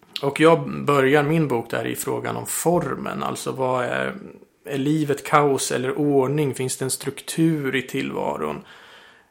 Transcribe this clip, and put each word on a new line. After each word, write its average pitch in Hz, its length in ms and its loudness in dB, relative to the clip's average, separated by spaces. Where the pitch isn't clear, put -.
och 139 180 -2
jag 156 300 6
börjar 143 380 6
min 156 240 2
bok 117 220 -2
där 123 180 -2
i 127 80 -4
frågan 120 400 -4
om 117 100 -6
formen, 139 760 -2
alltså 131 280 -4
vad 127 340 0
är, 131 300 -2
är 139 120 -6
livet 143 480 0
kaos 143 460 2
eller 131 260 -2
ordning? 143 580 2
Finns 131 220 -4
det 135 80 -4
en 131 60 -4
struktur 147 840 -2
i 127 60 2
tillvaron? 95 840 -4